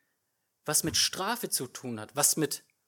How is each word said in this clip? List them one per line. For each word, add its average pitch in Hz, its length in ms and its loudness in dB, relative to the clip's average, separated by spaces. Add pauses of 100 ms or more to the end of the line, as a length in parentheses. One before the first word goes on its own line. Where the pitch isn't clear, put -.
(640)
was 151 200 2
mit 160 120 0
Strafe 196 520 0
zu 139 180 -2
tun 120 340 -8
hat, 107 160 -12
was 143 200 4
mit - 280 -2 (240)